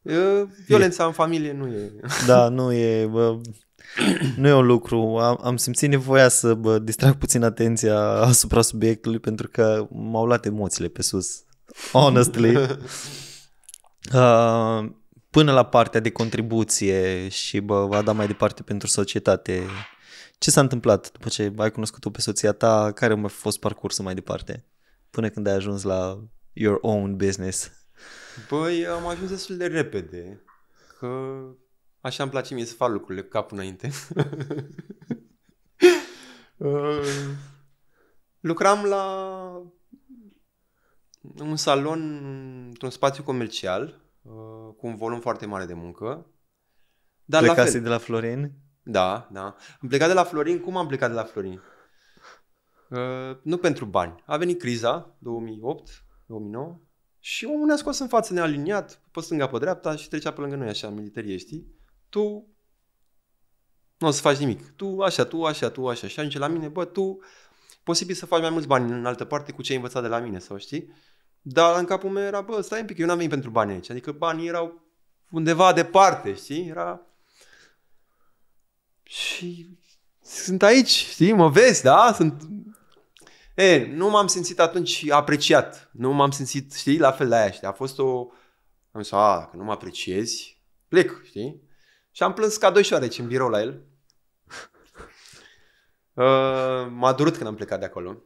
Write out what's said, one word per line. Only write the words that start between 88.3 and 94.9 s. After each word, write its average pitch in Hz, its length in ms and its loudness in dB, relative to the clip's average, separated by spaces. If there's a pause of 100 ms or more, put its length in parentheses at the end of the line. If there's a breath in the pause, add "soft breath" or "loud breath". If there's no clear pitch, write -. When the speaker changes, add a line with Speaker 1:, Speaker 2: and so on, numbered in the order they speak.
Speaker 1:
Am 110 100 -14
zis, 101 100 -12
„A, 101 280 2
dacă 80 180 -14
nu 95 60 -14
mă 107 80 -8
apreciezi, - 920 -8 (260)
plec”, 180 380 0
știi? 123 380 -12 (480)
Și - 120 -4
am 190 100 0
plâns 214 240 -2
ca 196 140 4
doi 202 120 4
șoareci 131 360 -2
în 120 80 -8
birou 127 220 0
la 104 120 0
el. 139 200 -8 (2250 loud breath)